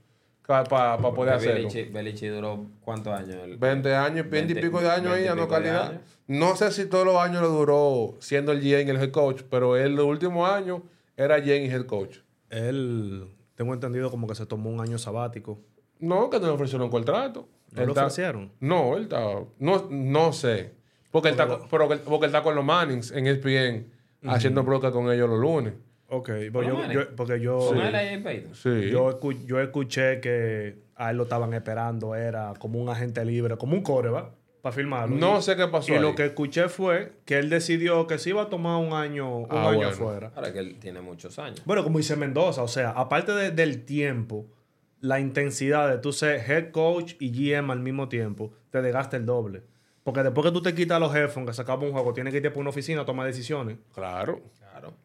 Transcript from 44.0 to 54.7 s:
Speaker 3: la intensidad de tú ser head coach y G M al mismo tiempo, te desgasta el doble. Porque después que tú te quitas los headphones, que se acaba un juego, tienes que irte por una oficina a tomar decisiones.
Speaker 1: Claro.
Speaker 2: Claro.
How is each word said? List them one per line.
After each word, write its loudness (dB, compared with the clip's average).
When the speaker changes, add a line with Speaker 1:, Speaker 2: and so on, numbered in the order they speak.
Speaker 3:
la 0
intensidad 0
de 2
tú -4
ser 0
head 2
coach 0
y -4
G 0
M -2
al -4
mismo -4
tiempo, -6
te 0
desgasta -2
el -4
doble. -2
Porque 0
después 2
que 4
tú -2
te 0
quitas 2
los 2
headphones, 0
que -6
se -6
acaba -2
un -2
juego, 0
tienes -6
que -2
irte 0
por -6
una -6
oficina -6
a -8
tomar -4
decisiones. -6
Speaker 1:
Claro. -6
Speaker 2:
Claro. -20